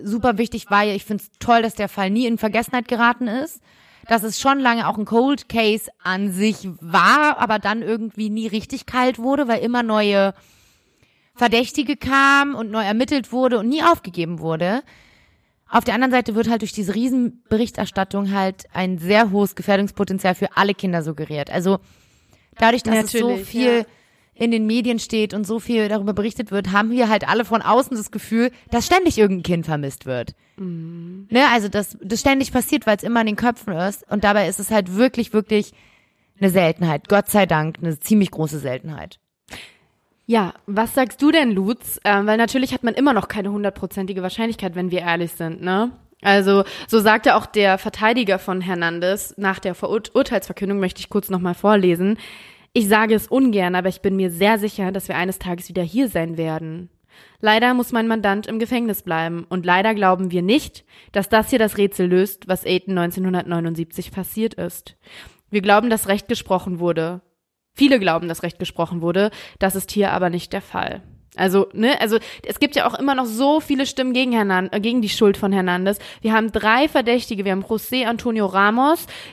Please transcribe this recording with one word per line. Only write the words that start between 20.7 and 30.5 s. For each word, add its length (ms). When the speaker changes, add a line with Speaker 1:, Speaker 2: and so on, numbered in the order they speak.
Speaker 1:
Kinder 300
suggeriert. 480
Also 260
dadurch, 240
dass 240
es 60
so 180
Speaker 2:
Natürlich, 180
Speaker 1:
viel 300
Speaker 2:
ja. 80
Speaker 1:
in 160
den 160
Medien 320
steht 380
und 100
so 140
viel 280
darüber 260
berichtet 360
wird, 220
haben 180
wir 180
halt 220
alle 160
von 160
außen 340
das 140
Gefühl, 420
dass 160
ständig 320
irgendein 240
Kind 240
vermisst 400
wird. 260